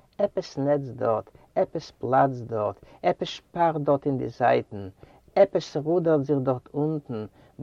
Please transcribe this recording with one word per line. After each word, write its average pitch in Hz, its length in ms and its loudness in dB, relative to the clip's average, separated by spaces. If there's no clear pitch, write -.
עפעס 202 400 -2
נעטס 139 320 0
דארט, 113 400 -2
עפעס 175 360 -4
פלאץ 135 400 2
דארט, 110 440 -4
עפעס 180 240 0
שפארט 165 540 -2
דארט 143 240 2
אין 139 120 0
די 123 120 -4
זייטן, 117 600 0
עפעס 190 420 2
רודערט 156 460 2
זיך 143 140 0
דארט 127 360 -2
אונטן. 143 520 -4